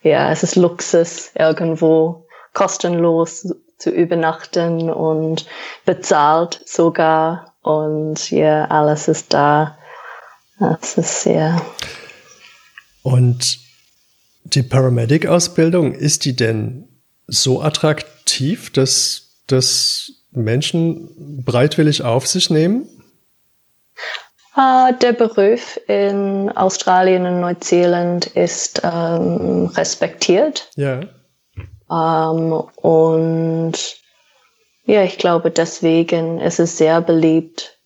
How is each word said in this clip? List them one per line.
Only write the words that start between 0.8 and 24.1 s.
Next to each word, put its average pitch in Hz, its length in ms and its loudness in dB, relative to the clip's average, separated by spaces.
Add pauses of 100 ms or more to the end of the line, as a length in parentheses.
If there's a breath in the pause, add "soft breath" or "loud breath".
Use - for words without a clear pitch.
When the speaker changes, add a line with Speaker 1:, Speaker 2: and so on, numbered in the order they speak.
Speaker 1:
irgendwo 160 920 0 (260 loud breath)
kostenlos 170 1000 -2 (240)
zu - 120 -2
übernachten 170 1000 -2
und 160 560 -4 (400 loud breath)
bezahlt 165 800 2
sogar 160 960 0
und 156 680 -2
ja, 151 360 2
alles 151 420 2
ist - 240 -2
da. 147 460 2 (840 loud breath)
Das - 380 -2
ist, - 260 -4
ja. 165 380 0 (1400 loud breath)
Speaker 2:
Und 123 560 0 (840)
die - 180 0
Paramedic-Ausbildung, 151 1300 2
ist - 320 -2
die 127 100 -2
denn 113 500 -4 (420)
so 127 340 0
attraktiv, 151 1080 -4
dass, - 760 -2
dass - 680 -2 (200)
Menschen 147 1120 -4
bereitwillig 147 580 2
auf 123 240 0
sich - 240 -2
nehmen? 180 360 2 (1700 loud breath)